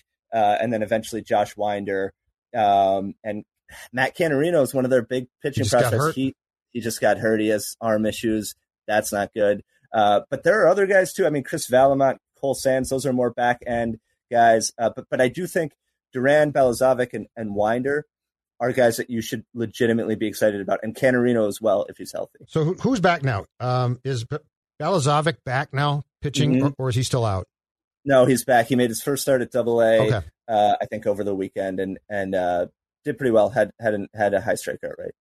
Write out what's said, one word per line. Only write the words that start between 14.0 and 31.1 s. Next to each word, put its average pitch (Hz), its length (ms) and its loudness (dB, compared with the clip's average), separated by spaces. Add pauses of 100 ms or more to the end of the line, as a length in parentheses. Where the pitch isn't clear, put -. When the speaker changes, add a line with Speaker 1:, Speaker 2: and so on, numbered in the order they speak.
Speaker 1:
guys. 113 480 4
Uh, 113 160 0
but, - 160 -16
but 131 100 -2
I 127 80 4
do 170 200 -6
think 160 240 -4 (400)
Duran, 143 400 2
Balazovic, 127 600 2
and, 107 140 -10 (100)
and 107 180 -8
Winder 127 520 -2 (540)
are 123 120 -2
guys 120 260 2
that - 120 -8
you 117 100 -4
should 110 320 -8
legitimately 113 640 -2
be 104 140 -4
excited 101 320 0
about, 98 220 -4
and 110 120 -10
Canarino 123 540 2
as 101 120 -8
well 101 280 0
if - 100 -18
he's - 140 -14
healthy. - 340 -12
Speaker 2:
So 160 180 -2
who, 175 100 -2
who's 240 260 -2
back 170 220 2
now? 110 240 -2 (120)
Um, 123 460 -2
is 127 200 -6
B-, 147 140 -10 (420)
Balazovic 151 640 0
back 135 300 -4
now 143 300 -2 (180)
pitching, 143 320 0
Speaker 1:
Mm-hmm. 135 120 2
Speaker 2:
or, 143 120 -4
or 131 100 -4
is 123 60 0
he 131 80 0
still 120 220 -2
out? 95 240 -2 (560)
Speaker 1:
No, 135 200 6
he's 127 200 4
back. 120 240 4
He 131 80 2
made 123 140 2
his 110 120 -8
first 139 200 -2
start 131 200 2
at 113 80 -6
Double 117 320 2
A, 113 160 6
Speaker 2:
Okay. 107 280 0 (200)
Speaker 1:
uh, 104 340 4
I 104 60 -4
think 110 200 -10
over 101 180 -2